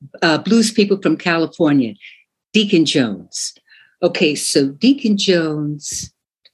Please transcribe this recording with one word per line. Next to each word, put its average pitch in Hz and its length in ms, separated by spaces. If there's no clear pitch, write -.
uh, 160 160
blues 220 340
people 202 280
from 160 160
California, 156 760
Deacon 202 320
Jones. 107 720
Okay, 170 320
so 139 340
Deacon 220 480
Jones, 151 960